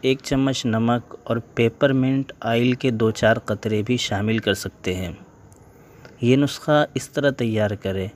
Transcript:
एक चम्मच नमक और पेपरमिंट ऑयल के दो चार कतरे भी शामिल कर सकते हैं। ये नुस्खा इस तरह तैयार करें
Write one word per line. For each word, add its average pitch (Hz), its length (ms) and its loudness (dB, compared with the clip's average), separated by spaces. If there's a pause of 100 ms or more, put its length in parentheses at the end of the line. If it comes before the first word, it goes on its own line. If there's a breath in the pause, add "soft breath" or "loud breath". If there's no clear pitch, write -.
एक 131 160 0
चम्मच 135 440 0
नमक 117 520 0 (100)
और 117 120 -2 (160)
पेपरमिंट 131 760 2 (140)
ऑयल 120 300 2
के 131 160 -2
दो 110 220 2
चार 113 360 2
कतरे 107 340 -2
भी 120 160 0
शामिल 107 400 -2
कर 104 160 0
सकते - 380 -8
हैं। 90 240 -8 (1040 loud breath)
ये 123 120 6
नुस्खा 147 500 2 (100)
इस - 180 -8
तरह 143 200 2
तैयार 107 440 0
करें 95 380 -4